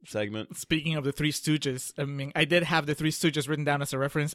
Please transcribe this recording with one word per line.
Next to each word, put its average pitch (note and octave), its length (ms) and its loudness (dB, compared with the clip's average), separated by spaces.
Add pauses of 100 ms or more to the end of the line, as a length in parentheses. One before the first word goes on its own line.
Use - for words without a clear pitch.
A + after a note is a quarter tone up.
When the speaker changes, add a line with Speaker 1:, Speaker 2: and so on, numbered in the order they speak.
Speaker 1:
segment. G#2+ 500 -4
Speaker 2:
Speaking D#3+ 400 0
of D3 80 -2
the C#3 80 0
Three D3+ 220 0
Stooges, C#3+ 640 -2
I C#3+ 80 -2
mean, C#3 300 -6
I D#3 100 2
did E3+ 180 4
have D#3+ 220 2
the D3+ 100 0
Three D#3 160 2
Stooges D3 380 2
written D3+ 160 -2
down C#3+ 160 2
as C#3 100 -4
a C3+ 60 -2
reference D3 380 0